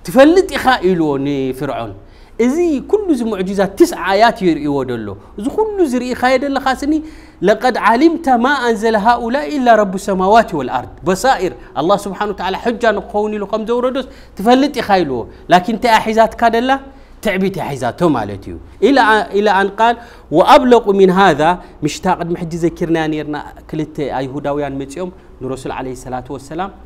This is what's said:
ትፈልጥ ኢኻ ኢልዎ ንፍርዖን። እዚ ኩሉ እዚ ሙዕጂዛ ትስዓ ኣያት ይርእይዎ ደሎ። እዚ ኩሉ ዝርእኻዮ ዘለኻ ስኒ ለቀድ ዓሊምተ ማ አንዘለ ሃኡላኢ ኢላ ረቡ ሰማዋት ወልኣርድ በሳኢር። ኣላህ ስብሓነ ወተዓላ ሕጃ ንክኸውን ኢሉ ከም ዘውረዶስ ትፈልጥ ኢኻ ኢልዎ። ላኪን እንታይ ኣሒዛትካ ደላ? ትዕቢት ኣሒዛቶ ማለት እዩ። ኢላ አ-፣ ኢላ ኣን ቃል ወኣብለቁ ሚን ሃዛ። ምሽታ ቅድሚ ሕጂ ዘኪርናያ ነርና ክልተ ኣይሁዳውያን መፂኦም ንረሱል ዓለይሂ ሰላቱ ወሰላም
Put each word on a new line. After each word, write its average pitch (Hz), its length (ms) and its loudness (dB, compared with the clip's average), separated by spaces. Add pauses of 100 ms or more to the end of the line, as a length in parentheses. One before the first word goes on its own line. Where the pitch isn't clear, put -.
ትፈልጥ 294 500 4
ኢኻ 277 140 -4 (160)
ኢልዎ 170 380 2
ንፍርዖን። 135 720 -4 (460)
እዚ 254 180 -2 (260)
ኩሉ 403 260 -2
እዚ 269 160 0
ሙዕጂዛ 196 440 -4
ትስዓ 190 380 2
ኣያት 214 320 2
ይርእይዎ 147 440 0
ደሎ። 117 260 -6 (240)
እዚ 208 160 -8
ኩሉ 427 280 -2 (100)
ዝርእኻዮ 254 520 0
ዘለኻ 277 360 -2
ስኒ 285 180 -4 (500)
ለቀድ 220 380 2
ዓሊምተ 254 540 2
ማ 233 120 2 (140)
አንዘለ 226 380 0
ሃኡላኢ 240 520 0
ኢላ 269 240 -2
ረቡ 208 240 2
ሰማዋት 202 540 2
ወልኣርድ 123 380 -4 (120)
በሳኢር። 185 500 0 (200)
ኣላህ 170 260 0
ስብሓነ 202 300 -6
ወተዓላ 196 300 -6
ሕጃ 233 240 -4 (100)
ንክኸውን 208 400 -4
ኢሉ 208 140 -6
ከም 220 180 -6
ዘውረዶስ 247 420 -4 (280)
ትፈልጥ 262 400 2
ኢኻ 233 220 -6
ኢልዎ። 143 220 0 (280)
ላኪን 180 280 2
እንታይ 233 200 0
ኣሒዛትካ 220 560 2
ደላ? 240 200 0 (500)
ትዕቢት 190 380 -2
ኣሒዛቶ 123 500 -6
ማለት 104 340 -2
እዩ። 87 120 -14 (280)
ኢላ 262 240 4
አ-፣ 214 240 2
ኢላ 202 220 2
ኣን 196 180 2
ቃል 233 240 2 (360)
ወኣብለቁ 233 600 6
ሚን 196 200 6
ሃዛ። 180 300 4 (380)
ምሽታ - 260 -6 (100)
ቅድሚ 170 220 -4
ሕጂ 170 220 -8
ዘኪርናያ 165 500 -2
ነርና 151 280 -6 (260)
ክልተ 156 340 -8 (160)
ኣይሁዳውያን 139 640 -6
መፂኦም 160 340 -10 (260)
ንረሱል 127 360 -8
ዓለይሂ 127 240 -8
ሰላቱ 127 340 -10
ወሰላም 160 400 -10 (160)